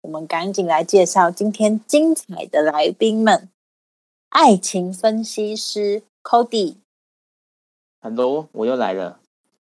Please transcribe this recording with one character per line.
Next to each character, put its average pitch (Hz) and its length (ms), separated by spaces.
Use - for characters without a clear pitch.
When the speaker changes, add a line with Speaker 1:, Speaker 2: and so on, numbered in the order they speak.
Speaker 1:
我 - 60
们 156 200
赶 180 260
紧 180 140
来 165 160
介 185 200
绍 175 280
今 208 200
天 214 360
精 311 260
彩 - 320
的 - 160
来 151 300
宾 220 320
们。 208 260
爱 277 260
情 185 380
分 220 300
析 214 320
师 208 480
Cody。 233 540
Speaker 2:
Hello， 127 520
我 110 160
又 131 80
来 101 180
了。 92 260